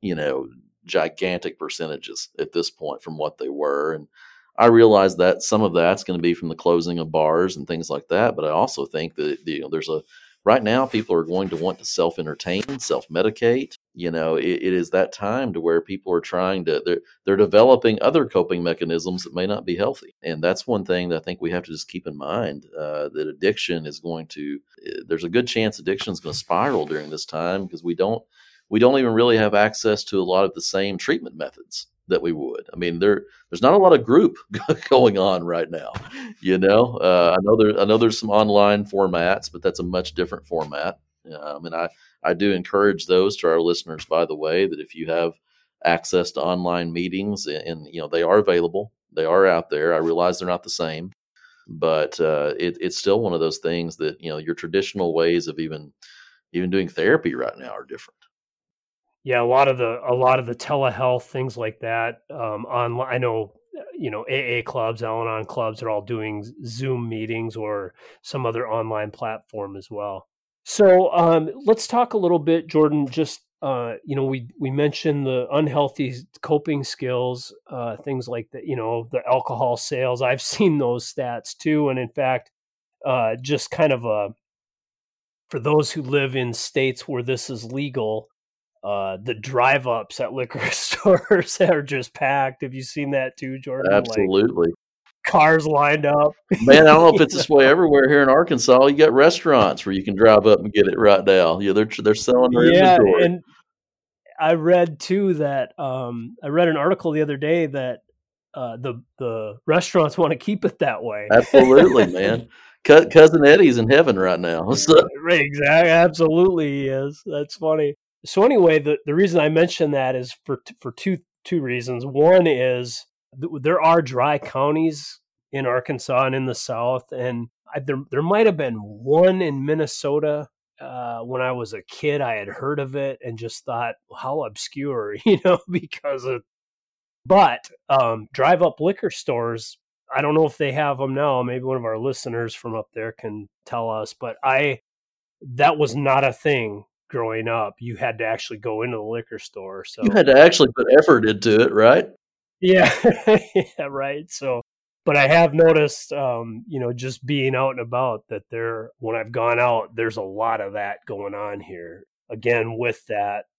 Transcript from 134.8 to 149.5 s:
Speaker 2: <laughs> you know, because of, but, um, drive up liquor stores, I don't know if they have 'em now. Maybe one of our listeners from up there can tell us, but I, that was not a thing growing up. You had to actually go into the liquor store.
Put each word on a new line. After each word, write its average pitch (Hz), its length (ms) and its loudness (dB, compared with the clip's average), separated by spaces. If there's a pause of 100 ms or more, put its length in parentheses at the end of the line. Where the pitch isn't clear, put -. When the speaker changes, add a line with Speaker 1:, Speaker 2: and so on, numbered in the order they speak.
Speaker 2:
<laughs> - 40 -4
you 208 180 4
know, 180 160 2 (100)
because 143 560 -6
of, 127 180 -6 (800)
but, 185 440 4 (200)
um, 117 440 0
drive 156 280 2
up 170 180 0
liquor 180 320 -2
stores, 117 680 -6 (380)
I 135 60 -2
don't 147 140 0
know 160 120 4
if - 100 -8
they 143 140 -4
have 143 300 -2
'em 135 120 -4
now. 135 300 0
Maybe 123 220 -6
one 131 120 -4
of 117 80 -8
our 110 120 -6
listeners 117 580 -6
from 117 200 -12
up 110 180 -8
there 113 180 -10
can 107 380 -14 (160)
tell 113 240 -6
us, 107 240 -8
but 117 300 -12
I, 135 360 0 (760)
that 147 220 4
was 143 180 0
not 139 280 2
a 127 100 2
thing 113 520 -4 (240)
growing 113 380 -4
up. 110 320 -4
You 117 160 -10
had 117 220 -6
to 113 80 -4
actually 113 340 -6
go 110 220 -6
into 120 160 -6
the 107 60 -10
liquor 113 360 -10
store. 95 460 -16